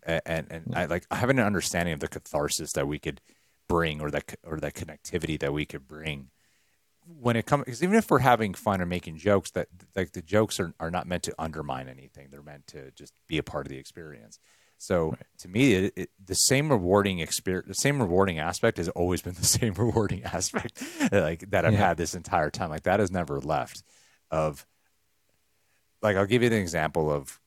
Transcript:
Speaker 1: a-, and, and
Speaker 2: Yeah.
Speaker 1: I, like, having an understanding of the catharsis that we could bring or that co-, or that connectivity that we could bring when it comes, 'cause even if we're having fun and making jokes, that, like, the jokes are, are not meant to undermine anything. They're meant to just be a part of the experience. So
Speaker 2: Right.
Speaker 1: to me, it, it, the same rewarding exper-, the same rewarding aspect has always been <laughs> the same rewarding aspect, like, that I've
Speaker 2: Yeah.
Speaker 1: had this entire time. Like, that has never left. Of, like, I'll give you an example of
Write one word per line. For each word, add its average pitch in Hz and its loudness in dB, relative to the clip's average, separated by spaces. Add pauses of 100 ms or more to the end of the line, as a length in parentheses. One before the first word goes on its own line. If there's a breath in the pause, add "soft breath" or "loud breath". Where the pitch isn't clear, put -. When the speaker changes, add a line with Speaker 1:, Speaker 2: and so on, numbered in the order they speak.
Speaker 1:
a-, 82 -2
and, 80 -4
and 80 -12
Speaker 2:
Yeah. 85 -2
Speaker 1:
I, 90 0
like, 85 -2
having 135 2
an 117 4
understanding 87 0
of 76 -6
the 80 -6
catharsis - -4
that 71 0
we 73 -4
could 73 -8 (480 soft breath)
bring 82 2
or 76 -4
that 73 -4
co-, - -16
or 78 -6
that 73 -6
connectivity 78 -6
that 71 -2
we 76 -2
could 69 -14
bring 76 -10 (760)
when 123 0
it 110 -2
comes, 143 2
'cause 120 -6
even 185 2
if 220 2
we're 151 6
having 117 4
fun 98 0
and 87 -2
making 87 -6
jokes, 98 4
that, 87 -4 (260)
like, 92 -4
the 92 -12
jokes 104 2
are, 87 -4
are 82 -4
not 87 -4
meant 90 -4
to - -6
undermine 73 -6
anything. 67 -20
They're 71 -20
meant 71 -20
to 67 -16
just - -20 (140)
be 82 -2
a 71 -2
part 69 -8
of 67 -12
the 67 -12
experience. 78 -18 (380 soft breath)
So 82 0
Speaker 2:
Right. - -10 (120)
Speaker 1:
to - -18
me, 117 4
it, 92 2
it, 92 -8 (140)
the 95 -6
same 139 2
rewarding 98 4
exper-, 90 -4
the 98 -10
same 143 0
rewarding 92 2
aspect 90 0
has 82 -2
always 87 0
been 90 -8
<laughs> 82 -16
the 90 -8
same 110 2
rewarding 107 0
aspect, - -4 (300 loud breath)
like, 85 2
that 95 2
I've 85 6
Speaker 2:
Yeah. 101 4 (100)
Speaker 1:
had 82 2
this 82 -4
entire 82 0
time. 90 -6
Like, 78 -6
that 92 4
has 95 2
never 78 -2
left. 71 -4 (480 soft breath)
Of, 78 -2 (1400)
like, 104 4
I'll 98 4
give 113 4
you 123 6
an 113 4
example 80 0
of 71 -4